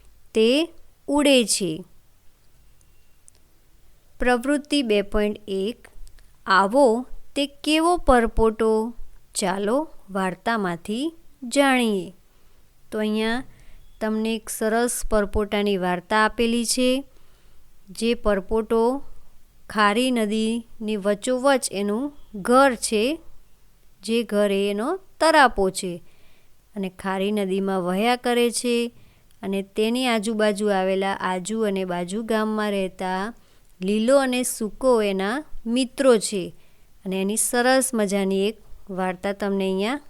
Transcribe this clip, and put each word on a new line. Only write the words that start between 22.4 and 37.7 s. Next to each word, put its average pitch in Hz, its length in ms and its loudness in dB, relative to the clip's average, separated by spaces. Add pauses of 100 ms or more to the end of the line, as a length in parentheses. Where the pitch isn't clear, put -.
છે, 226 440 -2 (840)
જે 233 200 0
ઘર 202 280 0
એ 196 200 0
એનો 240 280 -2 (220)
તરાપો 269 500 6
છે 180 320 -8 (720)
અને 190 120 -4
ખારી 190 440 -4
નદીમાં 196 500 -2
વહ્યા 196 340 0
કરે 240 340 0
છે 240 420 -2 (500)
અને 196 200 -4
તેની 226 440 -2
આજુબાજુ 214 640 0
આવેલા 190 440 0
આજુ 185 480 -4
અને 196 240 0
બાજુ 180 380 -4
ગામમાં 214 480 -2
રહેતા 190 640 -4 (480)
લીલો 220 360 4
અને 254 240 0
સૂકો 233 600 0
એના 202 420 -2 (220)
મિત્રો 247 520 2
છે. 180 360 -6 (500)
અને 190 160 -4
એની 196 160 -2
સરસ 254 580 2